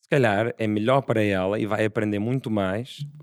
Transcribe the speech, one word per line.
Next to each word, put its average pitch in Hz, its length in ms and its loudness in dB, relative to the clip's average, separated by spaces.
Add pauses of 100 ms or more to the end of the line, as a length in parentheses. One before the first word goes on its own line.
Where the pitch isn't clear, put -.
se - 80 -20
calhar 117 500 2
é 113 80 -2
melhor 107 360 2
para - 200 0
ela 98 360 0
e 113 80 -2
vai 107 180 0
aprender 107 340 0
muito 120 320 -2
mais 104 540 -2 (180)